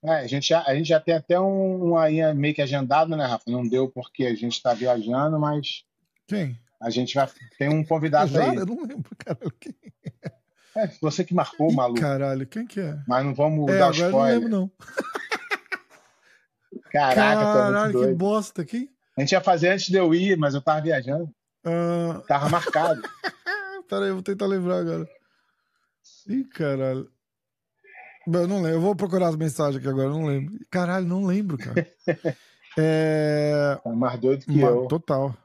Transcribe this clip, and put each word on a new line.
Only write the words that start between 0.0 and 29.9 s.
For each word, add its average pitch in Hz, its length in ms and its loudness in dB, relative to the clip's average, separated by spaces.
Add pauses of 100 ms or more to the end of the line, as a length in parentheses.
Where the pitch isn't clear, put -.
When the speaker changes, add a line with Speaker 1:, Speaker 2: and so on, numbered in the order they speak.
Speaker 1:
É, 156 160 0
a 123 80 -8
gente 139 220 -2
já, 165 160 4
a 139 100 2
gente 156 120 -2
já 160 120 4
tem 165 140 0
até 175 260 2
um, 190 520 0
um 170 60 4
aí 156 360 4
meio 147 220 0
que 147 60 -2
agendado, 143 560 0
né, 143 80 0
Rafa? 120 220 -4
Não 123 200 -2
deu 127 220 0
porque - 360 -8
a 120 100 0
gente 117 260 -6
tá 123 120 2
viajando, 123 680 0
mas 147 440 -4 (440)
Speaker 2:
Quem? 156 300 -4 (240)
Speaker 1:
a 117 80 -6
gente 123 260 -2
vai, 135 120 2 (300)
tem 139 120 -2
um 156 140 2
convidado 151 480 2
Speaker 2:
Já? 220 180 4
Speaker 1:
aí. 359 80 0
Speaker 2:
Eu 190 80 -4
não 247 160 -6
lembro, 262 360 -10
cara. - 200 -8 (220)
Quem? - 160 -18 (1000)
Speaker 1:
É, 214 120 0 (140)
você 156 240 -2
que - 80 -6
marcou, 160 360 0
Speaker 2:
Ih, 151 60 2
Speaker 1:
maluco. 120 240 0
Speaker 2:
caralho, 135 480 -2
quem 226 180 -10
que 214 140 -10
é? 151 180 -6 (100)
Speaker 1:
Mas 127 180 0
não 139 100 -2
vamos 147 340 0
Speaker 2:
É, - 80 4
Speaker 1:
dar 147 100 6
Speaker 2:
agora 139 100 2
eu 165 60 0
não - 60 2
Speaker 1:
spoiler. 135 300 4
Speaker 2:
lembro, 233 100 -2
não. 196 220 -2 (2250)
Speaker 1:
Caraca, 208 500 4
tô 214 60 4
muito 214 100 2
Speaker 2:
Caralho, 208 340 2
que 196 140 0
Speaker 1:
doido. 131 120 2
Speaker 2:
bosta, 202 480 -2
quem? 247 240 -8 (280)
Speaker 1:
A - 40 -2
gente 139 120 0
ia 185 80 4
fazer 175 280 4
antes 196 180 0
de 185 100 2
eu 175 180 4
ir, 185 220 4
mas 143 180 0
eu 139 60 -2
tava 156 200 2
viajando. 147 480 -2 (360)
Speaker 2:
Ah. 170 640 -2
Speaker 1:
Tava 143 220 2
marcado. 165 520 0
Speaker 2:
<laughs> 381 880 -10
Pera 196 140 -2
aí, 196 60 0
eu 190 60 -2
vou 185 80 -8
tentar 202 220 -4
lembrar 185 340 0
agora. 165 280 -4 (1200)
Ih, 254 180 -4
caralho. 135 680 -4 (1200)
Eu 175 160 2
não 202 100 -2
lembro. 170 200 -2
Eu 160 40 0
vou 196 140 2
procurar 180 340 0
as 156 60 -2
mensagens 147 420 -2
aqui 127 100 -6
agora, 135 200 0